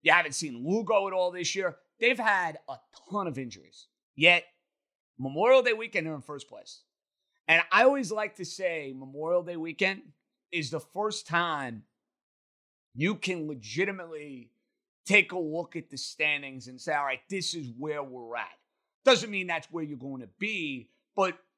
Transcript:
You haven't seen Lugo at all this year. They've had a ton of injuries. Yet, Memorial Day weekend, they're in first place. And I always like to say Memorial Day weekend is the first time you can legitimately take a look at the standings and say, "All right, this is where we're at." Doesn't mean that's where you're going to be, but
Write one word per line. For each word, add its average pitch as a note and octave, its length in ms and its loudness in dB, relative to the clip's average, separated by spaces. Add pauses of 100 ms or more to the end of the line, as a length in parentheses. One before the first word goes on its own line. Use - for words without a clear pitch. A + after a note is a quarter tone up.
You D#3+ 100 8
haven't E3 220 4
seen B2+ 300 -6
Lugo G3 420 2
at F#3+ 60 -4
all F3+ 180 2
this F3 220 -4
year. F#3 220 -2 (240)
They've A#3+ 180 2
had F#3 420 0 (100)
a C3 60 -10 (360)
ton F#3+ 160 -2
of B2+ 100 -6
injuries. A#2 500 -14 (280)
Yet, E3+ 300 6 (760)
Memorial F#3+ 440 6
Day A#3+ 100 2
weekend, G#3 340 -4
they're D#3 80 -6
in C3+ 60 -12
first C#3+ 260 -14
place. - 360 -20 (600)
And E3 240 6
I G#3 140 8
always C4 260 6
like G#3+ 280 -4
to F#3 80 -8
say E3 500 -4
Memorial D3+ 480 0
Day E3+ 140 -8
weekend E3 460 0 (460)
is D#3 220 -4
the D#3+ 80 -4
first G#3 480 -6
time D3 560 -2 (1120)
you E3 200 0
can E3+ 340 -6
legitimately D3 1000 -8 (540)
take F#3+ 280 4
a F#3 40 -4
look E3 380 -4
at - 140 -10
the C#3 80 -12
standings C#3 720 -4
and B2+ 100 -18
say, D#3 140 -4
"All C#3+ 100 0
right, C3 160 -4 (100)
this F#3 240 -4
is D3 240 -8
where D3 240 -4
we're A#2+ 360 -10
at." G2+ 200 -8 (480)
Doesn't A#3 260 6
mean F#3 160 -6
that's E3 220 -4
where D#3+ 140 -6
you're D3 140 -8
going C3 240 -10
to G#2+ 80 -16 (100)
be, D#3+ 500 -6 (240)
but F#3+ 240 0 (200)